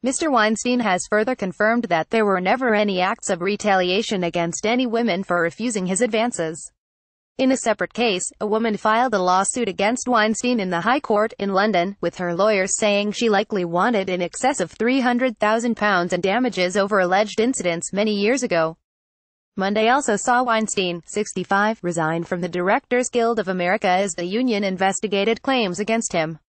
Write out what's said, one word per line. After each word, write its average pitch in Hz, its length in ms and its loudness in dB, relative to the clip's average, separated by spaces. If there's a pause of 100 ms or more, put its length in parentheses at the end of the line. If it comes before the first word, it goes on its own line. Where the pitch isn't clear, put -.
Mister 277 300 -2
Weinstein 240 480 2
has 190 280 0
further 220 280 0
confirmed 214 500 0
that 170 240 0
there 220 160 2
were 190 160 2
never 233 320 2
any 202 280 2
acts 202 280 -2
of 180 120 -2
retaliation 190 800 0
against 170 420 -2
any 247 220 0
women 226 360 0
for 175 180 0
refusing 202 440 -2
his 190 160 0
advances. 214 720 -2 (640)
In 262 140 2
a 262 60 2
separate 208 360 -2
case, 214 300 0 (180)
a 214 60 -4
woman 220 280 0
filed 220 380 2
a 202 60 2
lawsuit 190 500 2
against 208 400 -2
Weinstein 226 500 2
in 185 100 -2
the 170 120 -2
High 240 180 0
Court 214 400 0
in 196 140 -2
London, 196 480 2
with 170 160 -4
her 175 180 -2
lawyers 190 420 2
saying 208 360 0
she 233 160 0
likely 202 340 0
wanted 190 460 0
in 180 120 -2
excess 247 380 -2
of 175 120 -4
three 254 280 0
hundred 247 400 0
thousand 226 380 0
pounds 185 340 0
in 180 80 0
damages 190 560 0
over 202 240 2
alleged 190 400 0
incidents 180 540 -2
many 214 200 0
years 220 300 0
ago. 165 340 0 (760)
Monday 208 320 0
also 233 300 2
saw 247 260 2
Weinstein, 202 600 -2
sixty-five, 208 760 -2
resign 165 440 -2
from 175 160 -4
the 175 80 -4
Directors 214 600 0
Guild 233 300 0
of 180 80 -4
America 185 420 0
as 190 240 0
the 175 120 -6
union 208 400 0
investigated 196 760 0
claims 220 380 0
against 226 320 -2
him. 160 280 -2 (140)